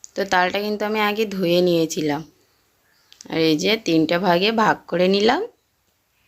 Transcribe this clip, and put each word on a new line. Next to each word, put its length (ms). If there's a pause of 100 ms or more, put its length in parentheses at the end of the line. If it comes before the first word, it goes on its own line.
(120)
তো 140
তালটা 360
কিন্তু 240
আমি 160
আগে 220 (120)
ধুয়ে 260
নিয়েছিলাম। 600 (1080)
আর 100 (100)
এই 80
যে 140 (120)
তিনটা 360
ভাগে 320
ভাগ 240 (120)
করে 200
নিলাম। 340 (880)